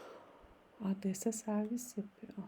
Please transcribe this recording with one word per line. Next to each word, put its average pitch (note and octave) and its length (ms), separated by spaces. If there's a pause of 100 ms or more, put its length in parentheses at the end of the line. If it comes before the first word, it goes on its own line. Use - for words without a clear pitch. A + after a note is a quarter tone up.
(840)
Adrese F#3+ 480
servis G#3+ 680
yapıyor. - 360 (140)